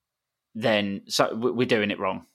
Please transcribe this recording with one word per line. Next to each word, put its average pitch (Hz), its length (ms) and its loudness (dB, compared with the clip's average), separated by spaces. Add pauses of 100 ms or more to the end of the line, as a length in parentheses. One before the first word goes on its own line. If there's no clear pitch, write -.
(540)
then 104 520 0
so - 220 2
w-, 113 260 -2
we're 120 120 0
doing 104 240 2
it - 100 -4
wrong. 95 340 -4